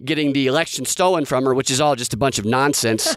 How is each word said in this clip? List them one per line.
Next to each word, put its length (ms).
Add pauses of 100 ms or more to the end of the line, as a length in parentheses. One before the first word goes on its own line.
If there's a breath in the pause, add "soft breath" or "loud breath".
getting 300
the 140
election 380
stolen 400
from 200
her, 80
which 180
is 100
all 140
just 180
a 40
bunch 220
of 60
nonsense. 720